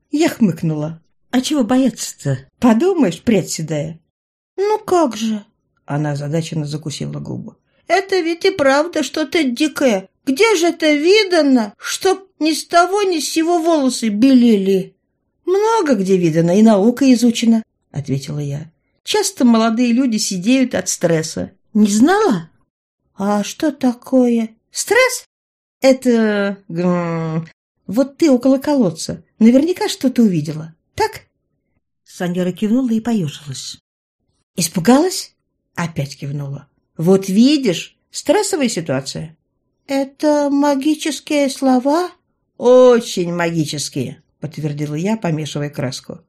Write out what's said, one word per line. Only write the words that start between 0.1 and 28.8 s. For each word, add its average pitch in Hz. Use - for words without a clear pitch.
Я 302
хмыкнула. 160
«А 254
чего 277
бояться-то? 220
Подумаешь, 240
прядь 196
седая». 156
«Ну 415
как 339
же?» 220
Она 147
озадаченно 147
закусила 147
губу. 127
«Это 381
ведь 339
и 381
правда 302
что-то 311
дикое. 254
Где 392
же 339
это 320
видано, 302
чтоб -
ни 311
с -
того 370
ни 359
с 254
сего 330
волосы 277
белели?» 208
«Много 392
где 190
видано 170
и 214
наука 226
изучена», 226
ответила 143
я. 147
«Часто -
молодые 226
люди 233
сидеют 220
от 185
стресса. 165
Не 214
знала?» 247
«А 208
что -
такое?» 240
«Стресс? 494
Это... 220
Гм... 165
вот 262
ты 320
около 262
колодца. 214